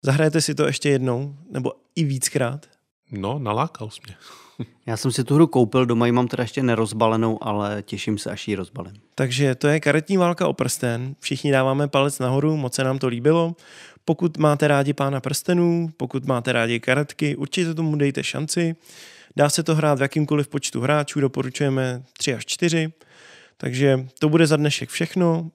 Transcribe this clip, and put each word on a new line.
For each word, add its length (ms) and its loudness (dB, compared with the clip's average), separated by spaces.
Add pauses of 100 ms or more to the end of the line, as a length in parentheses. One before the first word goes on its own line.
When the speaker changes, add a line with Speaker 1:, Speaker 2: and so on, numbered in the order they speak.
Speaker 1:
Zahrajete 380 2
si 140 -2
to 120 0
ještě 220 -2
jednou? 480 -2 (140)
Nebo 220 -4 (220)
i 100 0
víckrát? 600 -4 (460)
Speaker 2:
No, 260 -4
nalákal 520 -4
jsi 160 -20
mě. 100 -18 (500)
<laughs> 200 -20
Speaker 3:
Já 100 -4
jsem 160 0
si 120 0
tu 100 0
hru 120 8
koupil, 400 4
doma 200 2
ji 60 4
mám 160 2
teda 140 -2
ještě 200 -2
nerozbalenou, 840 2
ale 380 -4
těším 360 -6
se, 120 -8
až 180 -10
ji 60 0
rozbalím. 400 -10 (200)
Speaker 1:
Takže 400 0
to 140 0
je 120 2
karetní 360 0
válka 320 2
o 40 0
prsten. 680 -4
Všichni 320 -2
dáváme 360 2
palec 300 0
nahoru, 380 0
moc 180 -6
se 100 -2
nám 140 -2
to 100 -2
líbilo. 480 2 (480)
Pokud 340 0
máte 300 4
rádi 240 2
Pána 280 -2
prstenů, 760 0
pokud 280 -6
máte 280 0
rádi 280 0
karetky, 560 0
určitě 380 -2
tomu 220 0
dejte 280 0
šanci. 520 -2 (600)
Dá 140 6
se 120 -2
to 120 2
hrát 240 2
v 40 2
jakýmkoliv 460 0
počtu 320 -6
hráčů, 400 0
doporučujeme 840 -2 (160)
tři 160 -2
až 120 -10
čtyři. 460 -2 (640)
Takže 500 0 (120)
to 100 2
bude 180 6
za 100 4
dnešek 320 0
všechno. 680 0